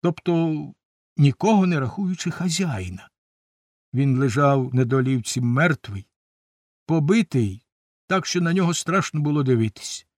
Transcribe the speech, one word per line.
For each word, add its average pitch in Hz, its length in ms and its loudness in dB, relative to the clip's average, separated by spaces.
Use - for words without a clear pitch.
Тобто 165 560 0
нікого, 185 480 4
не 175 140 0
рахуючи 180 520 -4
хазяїна. 156 800 -6
Він 131 260 2
лежав 135 560 2
на 127 100 4
долівці 127 560 0
мертвий, 120 640 0
побитий, 147 800 0
так 185 180 -2
що 180 160 -2
на 170 120 0
нього 175 200 2
страшно 160 480 -2
було 147 220 0
дивитись. 113 640 -2